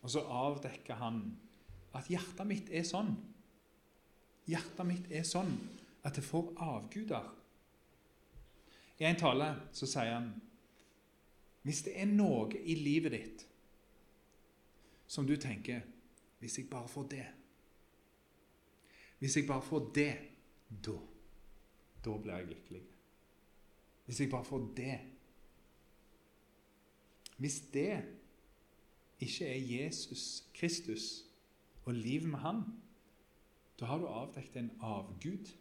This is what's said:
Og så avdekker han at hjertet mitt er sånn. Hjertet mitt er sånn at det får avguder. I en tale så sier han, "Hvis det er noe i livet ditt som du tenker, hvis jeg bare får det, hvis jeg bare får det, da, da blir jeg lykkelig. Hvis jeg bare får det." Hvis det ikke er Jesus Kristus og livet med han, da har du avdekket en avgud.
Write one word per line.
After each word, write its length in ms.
Og 80
så 80
avdekker 800
han 220
at 140
hjertet 340
mitt 240
er 160
sånn. 300
Hjertet 400
mitt 240
er 160
sånn 300
at 80
det 120
får 260
avguder. 720
I 80
en 100
tale 280
så 140
sier 240
han, 160
"Hvis 220
det 100
er 100
noe 540
i 160
livet 380
ditt 300
som 160
du 160
tenker, 400
hvis 200
jeg 100
bare 220
får 180
det, 160
hvis 220
jeg 100
bare 160
får 300
det, 180
da, 260
da 160
blir 140
jeg 180
lykkelig. 300
Hvis 160
jeg 100
bare 160
får 300
det." 180
Hvis 240
det 180
ikke 300
er 100
Jesus 840
Kristus 680
og 100
livet 380
med 80
han, 220
da 140
har 100
du 80
avdekket 540
en 180
avgud. 800